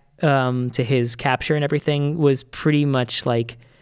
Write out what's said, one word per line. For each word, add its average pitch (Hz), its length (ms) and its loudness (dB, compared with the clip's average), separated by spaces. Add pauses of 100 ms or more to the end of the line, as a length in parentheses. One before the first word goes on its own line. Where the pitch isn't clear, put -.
(220)
um, 127 480 0
to 123 140 -2
his 120 320 0
capture 135 380 0
and 147 100 0
everything 147 520 -2
was 143 280 2
pretty 147 420 0
much, 131 400 -2
like, 117 320 -2 (240)